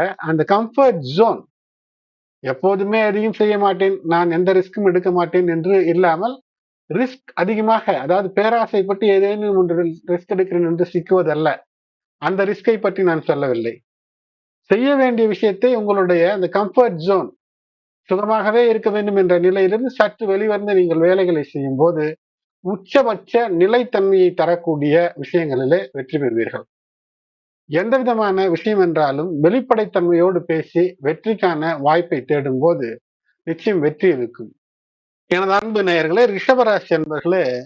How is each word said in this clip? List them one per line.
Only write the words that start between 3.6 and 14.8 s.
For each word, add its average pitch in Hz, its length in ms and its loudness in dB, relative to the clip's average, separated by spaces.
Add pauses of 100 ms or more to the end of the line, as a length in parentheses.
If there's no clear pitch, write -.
நான் 170 260 0
எந்த 175 220 2
ரிஸ்க்கும் 190 360 0
எடுக்க 180 220 0
மாட்டேன் 175 380 0
என்று 165 260 0 (120)
இல்லாமல், 175 480 0 (560)
ரிஸ்க் 247 440 -6
அதிகமாக, 214 500 0 (140)
அதாவது 180 340 -2
பேராசைப்பட்டு 208 760 0
ஏதேனும் 202 540 2
ஒன்று 170 240 2 (220)
ரிஸ்க் 175 280 -4
எடுக்கிறேன் 175 360 0
என்று 170 200 -2
சிக்குவதல்ல. 160 580 0 (760)
அந்த 185 220 -2
ரிஸ்கை 208 360 0
பற்றி 196 220 -2
நான் 160 200 2
சொல்லவில்லை. 123 520 -2 (960)
செய்ய 240 240 2